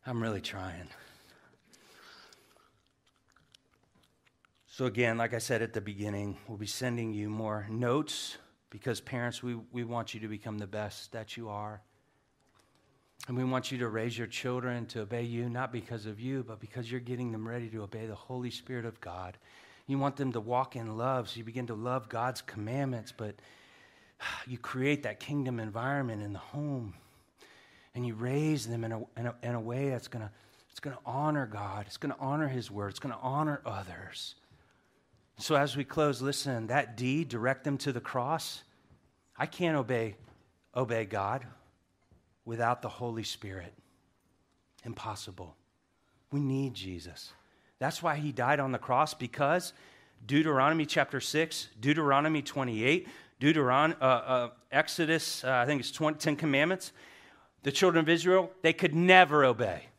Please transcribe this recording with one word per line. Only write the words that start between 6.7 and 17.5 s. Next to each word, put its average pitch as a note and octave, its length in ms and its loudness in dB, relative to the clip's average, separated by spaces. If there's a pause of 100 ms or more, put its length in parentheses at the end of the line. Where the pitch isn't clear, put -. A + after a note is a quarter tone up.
you G#2 160 -4
more G#2+ 400 -4
notes B2 680 -2 (340)
because - 300 -6
parents, A#2+ 420 -6
we, B2 140 -6 (160)
we A#2+ 100 -6
want A#2 320 -6
you G#2+ 60 -10
to A2 80 -8
become G#2+ 300 -8
the G#2 80 -8
best G#2 440 -8
that A2 260 -12
you A2+ 120 -12
are. G#2 320 -8 (1500)
And B2 100 -6
we C3 60 0
want B2+ 300 -2
you B2+ 60 -6
to A#2+ 100 -2
raise A2+ 280 -2
your A2+ 120 -6
children B2 580 -4
to A#2 140 -8
obey A#2+ 240 -6
you, A#2 240 -4
not B2 240 -4
because A2+ 340 -8
of G#2+ 140 -10
you, B2+ 260 -4
but A2 140 -14
because A2+ 280 -10
you're B2 120 -6
getting A#2+ 320 -6
them A2 160 -6
ready A#2 220 -6